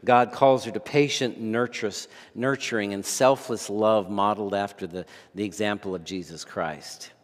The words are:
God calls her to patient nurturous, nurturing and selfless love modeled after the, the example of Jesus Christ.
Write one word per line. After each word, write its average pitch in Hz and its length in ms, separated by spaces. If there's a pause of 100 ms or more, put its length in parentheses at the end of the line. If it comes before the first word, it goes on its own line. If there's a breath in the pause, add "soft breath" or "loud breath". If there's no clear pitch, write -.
God 123 280
calls 131 320
her 117 80
to 104 80
patient 139 600
nurturous, 113 680 (260 loud breath)
nurturing 117 580
and 98 100
selfless 131 680
love 107 400
modeled 101 440
after 98 320
the, 87 200 (280 loud breath)
the 101 100
example 101 500
of 82 100
Jesus 85 400
Christ. - 680 (120)